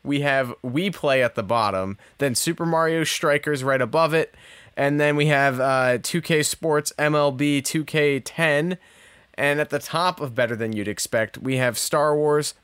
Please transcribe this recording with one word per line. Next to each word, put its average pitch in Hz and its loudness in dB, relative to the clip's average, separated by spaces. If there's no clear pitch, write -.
we 143 -2
have 135 0
We 147 -2
Play 135 2
at 117 0
the 113 -2
bottom, 98 0
then 135 0
Super 165 -2
Mario 165 0
Strikers 147 -2
right 135 0
above 156 2
it, 165 0
and 143 2
then 147 2
we 147 2
have, 139 2
uh, 131 2
two 170 -4
K 156 0
Sports 151 -2
M 151 2
L 147 2
B 143 0
two 151 -4
K 147 0
ten. 165 0
And 143 0
at 147 -4
the 143 -2
top 170 -2
of 131 -8
Better 120 0
Than 110 -4
You'd 104 -4
Expect, 107 -4
we 131 -2
have 127 0
Star 151 0
Wars 147 0